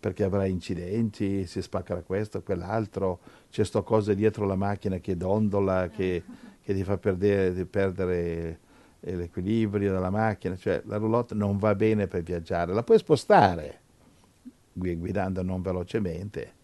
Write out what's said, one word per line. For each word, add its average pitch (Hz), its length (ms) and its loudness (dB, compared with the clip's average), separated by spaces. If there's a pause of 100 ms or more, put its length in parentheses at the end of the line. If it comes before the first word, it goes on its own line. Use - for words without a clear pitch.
perché 101 240 -2
avrai 95 260 2
incidenti, 98 960 -2
si 92 160 -8
spaccherà 92 380 -6
questo, 95 420 -6
quell'altro, 95 760 -4 (300)
c'è - 140 0
sto 104 200 -2
cosa 107 280 2
dietro 104 320 2
la 95 120 0
macchina 98 420 -2
che 95 180 -4
dondola, 95 720 2
che, 90 340 -2 (400)
che 101 120 -2
ti 95 80 0
fa 95 160 0
perdere, 95 680 2
perdere, 87 920 -2 (420)
eh, - 160 -6
l'equilibrio 101 760 0
della 92 180 0
macchina, 104 460 0
cioè 95 300 -2
la 107 100 -4
roulotte 110 380 0
non 101 240 2
va 104 180 4
bene 107 320 2
per 90 140 -4
viaggiare, 85 500 -2
la 104 100 0
puoi 226 160 6
spostare 98 800 4 (960)
gui-, 90 240 -2
guidando 92 460 -2
non 92 200 -2
velocemente 92 920 -4 (120)